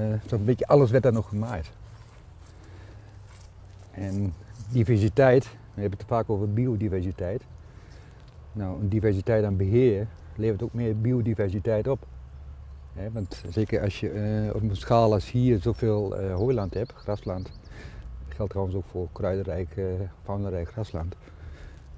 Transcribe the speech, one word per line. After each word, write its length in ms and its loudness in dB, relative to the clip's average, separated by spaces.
zo'n 180 0
beetje 220 2
alles 240 8
werd 120 4
daar 100 6
nog 160 0
gemaaid. 420 -4
En 440 -4
diversiteit, 760 6
we 60 -8
hebben 180 -2
het 100 -14
vaak 220 0
over 220 0
biodiversiteit. 920 -2
Nou, 280 -6
een 80 0
diversiteit 560 4
aan 120 2
beheer 500 4
levert 260 0
ook 100 -6
meer 280 0
biodiversiteit 880 0
op. 180 -2
Hè, 160 -8
want 400 -8
zeker 320 0
als 180 0
je, 100 -2
eh, 440 -2
op 80 -2
een 140 0
schaal 360 6
als 180 2
hier 280 4
zoveel, 580 0
eh, 180 -2
hooiland 400 0
hebt, 180 -4
grasland, 580 -6
geldt 160 -4
trouwens 260 -2
ook 140 -4
voor 220 -6
kruidenrijk, 640 -4
eh, 80 -4
faunarijk 480 -4
grasland. 420 -6